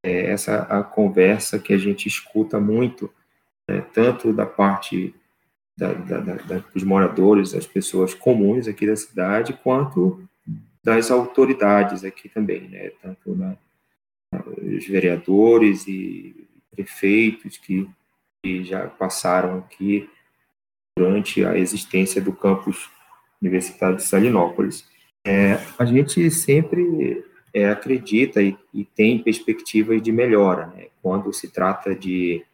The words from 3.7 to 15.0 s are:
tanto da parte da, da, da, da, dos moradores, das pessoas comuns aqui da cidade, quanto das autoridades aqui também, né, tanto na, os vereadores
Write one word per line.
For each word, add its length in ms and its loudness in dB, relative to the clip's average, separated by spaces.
tanto 380 2
da 140 0
parte 720 -2
da, 180 -4
da, 260 -6
da, 160 -8
da, 240 -8
dos 240 -8
moradores, 680 4
das 120 -6
pessoas 480 -2
comuns 540 2
aqui 180 -4
da 100 2
cidade, 680 -4
quanto 600 0
das 260 2
autoridades 960 2
aqui 260 -14
também, 380 -4
né, 220 -14
tanto 340 -12
na, 220 -6
os 240 -6
vereadores 1000 4